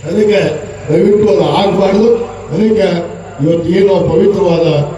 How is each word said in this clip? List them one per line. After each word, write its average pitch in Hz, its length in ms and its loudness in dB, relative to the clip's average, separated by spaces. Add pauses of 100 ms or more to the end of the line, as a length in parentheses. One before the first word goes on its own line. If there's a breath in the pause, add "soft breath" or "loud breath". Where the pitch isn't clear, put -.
ಅದಕ್ಕೆ 208 340 2 (460)
ದಯವಿಟ್ಟು 208 460 2
ಅದು - 120 2 (140)
ಆಗ್ಬಾರ್ದು. 196 500 2 (440)
ಅದಕ್ಕೆ 196 340 0 (560)
ಇವತ್ತು 165 340 0
ಏನು 196 160 4 (160)
ಪವಿತ್ರವಾದ 180 560 2 (320)